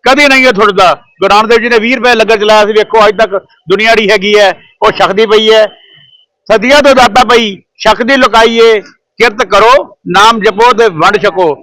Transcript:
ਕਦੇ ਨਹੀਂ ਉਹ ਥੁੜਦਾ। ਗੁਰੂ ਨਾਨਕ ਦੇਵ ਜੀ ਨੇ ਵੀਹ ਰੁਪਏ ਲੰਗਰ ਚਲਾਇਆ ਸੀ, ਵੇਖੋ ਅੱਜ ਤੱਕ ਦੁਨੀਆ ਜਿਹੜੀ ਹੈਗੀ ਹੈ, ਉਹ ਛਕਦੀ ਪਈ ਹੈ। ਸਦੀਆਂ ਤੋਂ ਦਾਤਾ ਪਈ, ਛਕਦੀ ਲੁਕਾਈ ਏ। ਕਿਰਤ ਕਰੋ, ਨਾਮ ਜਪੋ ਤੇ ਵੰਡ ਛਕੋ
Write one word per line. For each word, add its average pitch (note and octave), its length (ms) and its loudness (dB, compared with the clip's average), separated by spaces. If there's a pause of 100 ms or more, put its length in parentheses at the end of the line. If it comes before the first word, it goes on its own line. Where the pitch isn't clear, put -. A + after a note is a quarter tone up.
ਕਦੇ C#4+ 180 0
ਨਹੀਂ C4 200 0
ਉਹ B3 60 0
ਥੁੜਦਾ। F#3+ 400 0
ਗੁਰੂ F#3+ 420 -4
ਨਾਨਕ G#3+ 140 0
ਦੇਵ A#3 100 2
ਜੀ A3+ 100 -4
ਨੇ A#3 100 0
ਵੀਹ A#3+ 180 -2
ਰੁਪਏ A#3+ 180 0
ਲੰਗਰ A3 220 0
ਚਲਾਇਆ G#3+ 280 2
ਸੀ, G#3 60 -4
ਵੇਖੋ G#3+ 360 0
ਅੱਜ G3+ 100 -2
ਤੱਕ G#3+ 140 -2 (380)
ਦੁਨੀਆ G#3+ 260 0
ਜਿਹੜੀ G#3+ 160 -2
ਹੈਗੀ G#3 280 0
ਹੈ, F#3+ 140 2 (320)
ਉਹ A3 60 2
ਛਕਦੀ G3 340 -2
ਪਈ A3 280 0
ਹੈ। G#3+ 120 4 (880)
ਸਦੀਆਂ B3 300 0
ਤੋਂ C4+ 140 2
ਦਾਤਾ B3 280 2
ਪਈ, A3+ 320 -2
ਛਕਦੀ A3+ 640 -4
ਲੁਕਾਈ A3+ 420 0
ਏ। A3+ 200 2 (380)
ਕਿਰਤ A#3 280 -2
ਕਰੋ, G#3 520 0 (100)
ਨਾਮ G#3 320 0
ਜਪੋ A3 340 0
ਤੇ A3 120 0
ਵੰਡ F#3 320 -2
ਛਕੋ F3 460 -2